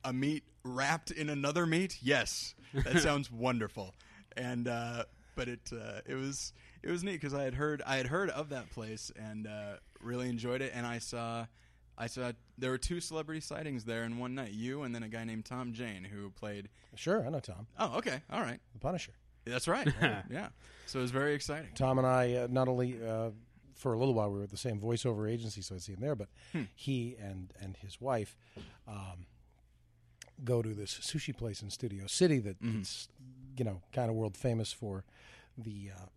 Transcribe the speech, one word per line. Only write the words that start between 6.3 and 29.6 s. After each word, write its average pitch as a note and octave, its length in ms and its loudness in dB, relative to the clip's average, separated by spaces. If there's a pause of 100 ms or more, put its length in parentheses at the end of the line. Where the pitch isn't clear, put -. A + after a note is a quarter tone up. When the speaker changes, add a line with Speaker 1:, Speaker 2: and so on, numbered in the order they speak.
Speaker 1:
it - 80 -2
was F3 120 2
neat F#3 180 -2
'cause C#3+ 140 -2
I C#3+ 100 0
had C3 100 0
heard, D3 320 0
I C3+ 100 2
had B2+ 100 2
heard E3+ 240 2
of D3 200 -4
that B2 200 -8
place A2 480 -8
and, G#2+ 280 -6
uh, G#2 280 -6 (260)
really B2 280 -2
enjoyed B2 340 0
it. C3 120 -2
And A#2+ 120 -2
I A#2+ 120 -2
saw, A#2 480 -4 (520)
I A#2 80 -2
saw B2 240 -2 (280)
there B2+ 120 2
were B2+ 80 2
two F3 220 0
celebrity D#3+ 400 -4
sightings C#3+ 440 -4
there A2+ 200 0
in A#2 140 -2
one B2 180 -4
night. A#2 160 -4
You B2 300 -2
and A#2+ 120 -2
then A#2 80 -4
a G#2+ 60 -6
guy A2+ 160 -4
named A2 220 -4
Tom B2 260 -4
Jane A2 320 -6
who G2+ 260 -8
played. G#2 380 -6 (260)
Speaker 3:
Sure, F#3 320 2
I C#3 40 -2
know D3 100 -2
Tom. G2 260 -10 (120)
Speaker 1:
Oh, A#3 200 0
okay, D3+ 220 -2 (100)
all G3 100 0
right. B2+ 200 -4 (140)
Speaker 3:
The A2 40 -16
Punisher. E3 340 -2 (340)
Speaker 1:
That's B2 200 0
right. G3+ 280 4
Speaker 2:
<laughs> G#2+ 360 0
Speaker 1:
Yeah. D#3 180 -6 (380)
So C3+ 120 -4
it B2+ 40 2
was B2 100 0
very C#3+ 220 4
exciting. D3 400 -4
Speaker 3:
Tom C3 240 4
and C3 80 6
I, B2+ 280 6
uh, B2 160 2
not B2+ 180 6
only, B2 360 2
uh, A2+ 260 0 (440)
for B2 200 2
a A2+ 40 2
little C3 160 6
while G#2 160 6
we G2+ 80 0
were G2+ 60 -2
at G2 60 -6
the G2+ 80 -8
same A2 220 0
voiceover A2 500 2
agency, A2+ 320 -2
so F#2+ 120 -8
I'd F2+ 80 -6
see G2+ 120 -8
him F#2 60 -8
there, C#3+ 160 2
but G2+ 120 -6 (240)
Speaker 1:
Hmm. D#3 100 0 (120)
Speaker 3:
he B2 460 0
and, F#2+ 400 -6
and F#2+ 180 -6
his G2 220 -12
wife, A#2+ 360 0 (500)
um, F#2+ 400 -10 (1160)